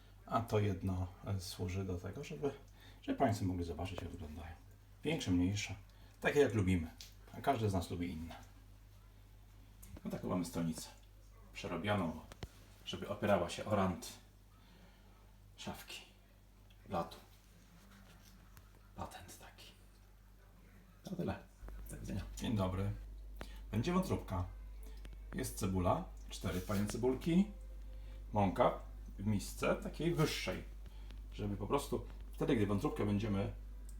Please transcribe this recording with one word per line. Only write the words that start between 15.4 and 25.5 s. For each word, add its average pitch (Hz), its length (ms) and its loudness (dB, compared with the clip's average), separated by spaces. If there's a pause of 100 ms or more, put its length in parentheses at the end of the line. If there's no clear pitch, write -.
szafki, - 440 -10 (880)
blatu. - 280 -2 (1800)
Patent - 440 -10
taki. - 320 -18 (1300)
To 190 120 -6
tyle. - 200 0 (540)
Do - 80 -10
widzenia. - 240 -4 (140)
Dzień - 200 0
dobry. 95 360 2 (800)
Będzie 131 220 4
wątróbka. 92 520 2 (880)
Jest - 220 -2